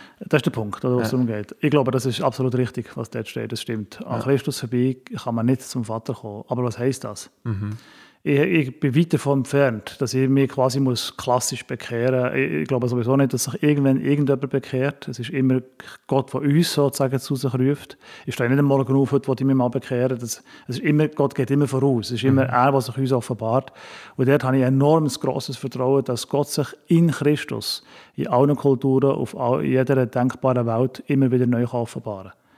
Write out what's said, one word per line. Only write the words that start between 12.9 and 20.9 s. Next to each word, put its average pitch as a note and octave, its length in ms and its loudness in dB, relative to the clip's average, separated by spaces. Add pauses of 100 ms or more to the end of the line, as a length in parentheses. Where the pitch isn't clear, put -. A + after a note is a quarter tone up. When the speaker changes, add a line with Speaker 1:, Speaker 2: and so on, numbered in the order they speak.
Speaker 1:
nicht, C#3 160 2
dass B2 120 -4
sich - 180 -6
irgendwann C#3 380 2
irgendjemand C#3 500 0
bekehrt. C3+ 560 -4
Es B2+ 140 -10
ist A#2 100 -10
immer C3 300 2 (480)
Gott, C3+ 260 0
der C3+ 60 -4
uns D3+ 340 2
sozusagen C3+ 460 0
zu - 160 -4
sich B2+ 180 -4
ruft. C3+ 420 -2 (300)
Ich A#2+ 80 -6
stehe A#2+ 160 0
nicht C#3 80 4
am D3 60 4
Morgen C3+ 320 2
auf, C3+ 160 2
„Heute C#3 160 0
will C3 100 0
ich C#3+ 80 -2
mich C3+ 80 4
mal B2 140 2
bekehren.“ B2 500 -2
Das, A#2 240 -10 (240)
es A#2+ 120 -6
ist - 60 -10
immer, D3+ 220 4